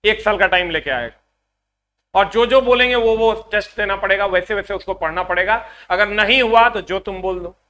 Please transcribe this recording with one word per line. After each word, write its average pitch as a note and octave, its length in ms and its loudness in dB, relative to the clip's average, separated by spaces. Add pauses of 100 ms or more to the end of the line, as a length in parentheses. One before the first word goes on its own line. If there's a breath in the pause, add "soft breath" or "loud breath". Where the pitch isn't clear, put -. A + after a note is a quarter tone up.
एक G#3+ 120 0
साल G#3 180 0
का F#3+ 80 2
time F3+ 240 0
लेके D3+ 200 -6
आएगा। A#2+ 280 -6 (960)
और G3 140 4
जो A#3 180 0
जो C4 140 4
बोलेंगे B3 340 2
वो, A3+ 220 2
वो A3 360 0
test G#3 240 -4
देना G3+ 200 -4
पड़ेगा, G3 300 0
वैसे F#3+ 280 -2
वैसे G3 200 -6
उसको F#3+ 200 -8
पढ़ना E3+ 280 -4
पड़ेगा। F3+ 460 -2 (220 loud breath)
अगर G3 180 0
नहीं G#3+ 340 2
हुआ A#3 260 6
तो A3+ 120 -4
जो F#3 180 -6
तुम F#3+ 240 -8
बोल F#3 180 -4
दो, F3 160 -14 (140)